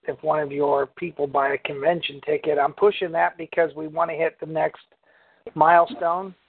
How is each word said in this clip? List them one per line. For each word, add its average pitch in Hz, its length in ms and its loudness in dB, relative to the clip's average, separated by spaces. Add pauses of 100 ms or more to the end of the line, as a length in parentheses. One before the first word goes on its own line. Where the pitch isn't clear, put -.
if 160 160 -8
one 156 180 0
of 143 120 -6
your 143 360 0
people 156 380 -6
buy 139 280 0
a 139 40 -4
convention 143 680 -4
ticket. 151 320 0
I'm 139 160 0
pushing 196 380 0
that 170 260 0
because 165 360 -2
we 156 140 -10
wanna 165 240 -2
hit 160 280 -2
the 160 60 -10
next 156 360 -4 (720)
milestone 170 800 4 (140)